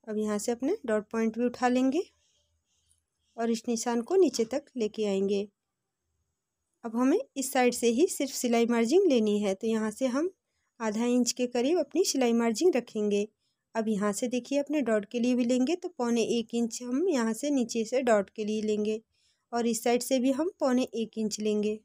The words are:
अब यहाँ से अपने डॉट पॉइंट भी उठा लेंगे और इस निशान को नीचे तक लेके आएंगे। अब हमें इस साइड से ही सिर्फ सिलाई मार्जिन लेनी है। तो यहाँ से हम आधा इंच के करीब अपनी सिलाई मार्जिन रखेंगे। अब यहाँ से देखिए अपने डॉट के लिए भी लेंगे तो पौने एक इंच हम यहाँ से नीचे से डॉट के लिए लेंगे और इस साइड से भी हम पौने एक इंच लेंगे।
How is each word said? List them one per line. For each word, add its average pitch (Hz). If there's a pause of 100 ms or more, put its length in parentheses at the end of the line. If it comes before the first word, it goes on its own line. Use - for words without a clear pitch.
अब 214
यहाँ 214
से 240
अपने 269 (100)
डॉट 214
पॉइंट 226
भी 240
उठा 247
लेंगे 262 (1400)
और 233
इस 226
निशान 233
को 330
नीचे 277
तक 262 (120)
लेके 214
आएंगे। 196 (1400)
अब 226
हमें 262 (180)
इस 262
साइड 247
से 233
ही 269
सिर्फ 277
सिलाई 233
मार्जिन 240
लेनी 214
है। 202
तो 226
यहाँ 220
से 262
हम 285 (500)
आधा 220
इंच 247
के 247
करीब 254
अपनी 311
सिलाई 240
मार्जिन 233
रखेंगे। 208 (480)
अब 220
यहाँ 208
से 247
देखिए 247
अपने 294
डॉट 214
के 247
लिए 247
भी 240
लेंगे 254
तो 349
पौने 233
एक 233
इंच 233
हम 262
यहाँ 226
से 294
नीचे 233
से 247
डॉट 208
के 214
लिए 214
लेंगे 214 (520)
और 233
इस 226
साइड 247
से 262
भी 262
हम 320
पौने 254
एक 226
इंच 214
लेंगे। 214